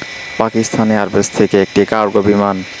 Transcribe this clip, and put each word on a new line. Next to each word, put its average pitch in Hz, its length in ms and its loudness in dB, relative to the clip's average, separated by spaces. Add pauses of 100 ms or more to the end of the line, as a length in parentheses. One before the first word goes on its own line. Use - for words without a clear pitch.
(380)
পাকিস্তান 110 520 0
এয়ারবেস 101 400 0
থেকে 98 320 2
একটি - 220 2
কার্গো 107 380 0
বিমান 101 420 0 (160)